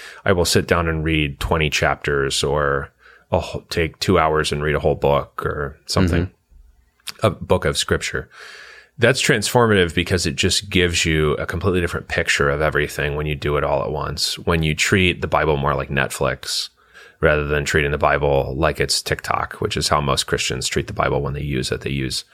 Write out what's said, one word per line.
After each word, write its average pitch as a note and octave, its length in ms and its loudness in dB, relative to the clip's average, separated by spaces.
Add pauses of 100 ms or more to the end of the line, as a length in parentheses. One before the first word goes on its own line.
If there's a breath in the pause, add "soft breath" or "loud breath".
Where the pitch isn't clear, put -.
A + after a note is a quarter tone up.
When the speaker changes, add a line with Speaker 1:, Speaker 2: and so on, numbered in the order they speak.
(240 loud breath)
Speaker 1:
I G#2 80 4
will F2 140 4
sit - 200 2
down F2 220 2
and D#2 160 -2
read D2+ 360 0
twenty D#2+ 280 2
chapters C#2+ 720 0
or C#2+ 480 0 (400 soft breath)
a F2+ 100 2
whole, - 280 -8
take E2 300 -2
two F#2 200 2
hours D#2 320 2
and D2 120 -2
read D2+ 120 0
a C#2+ 60 0
whole D2 140 2
book C#2 500 0
or D2 420 -6
something, F2+ 400 2
Speaker 2:
Mm-hmm. - 1000 -10
Speaker 1:
a G2+ 40 4
book F2 360 0
of D2 100 0
scripture. - 540 -2 (680 loud breath)
That's A#2+ 220 4
transformative G#2+ 760 4
because F2 300 0
it C#2+ 120 -2
just G2 340 0
gives F2 340 2
you D#2 300 2
a D#2 100 -4
completely F2+ 380 0
different D#2+ 260 -6
picture D#2+ 400 0
of D2 140 0
everything D2 520 0
when D2+ 120 -4
you D2+ 80 -2
do D2 240 -2
it C#2+ 60 0
all C#2+ 180 0
at G1+ 100 -4
once. D2 460 -4
When E2+ 240 0
you D#2 120 2
treat F#2 460 2
the - 60 -2
Bible D2+ 320 2
more C#2+ 160 0
like C2+ 160 -4
Netflix - 800 -2 (500 loud breath)
rather D2+ 260 2
than D2 200 0
treating D2 240 2
the C#2+ 80 -2
Bible C#2+ 580 2
like D2 240 0
it's - 220 -2
TikTok, - 520 -4
which - 220 -4
is D2 120 -2
how D2+ 120 2
most C2+ 260 -2
Christians - 400 -4
treat C#2+ 200 -2
the - 80 -12
Bible C#2+ 260 0
when C#2 140 -4
they C#2+ 80 -8
use C2 280 -4
it. - 120 -4
They - 80 -6
use C2+ 440 -4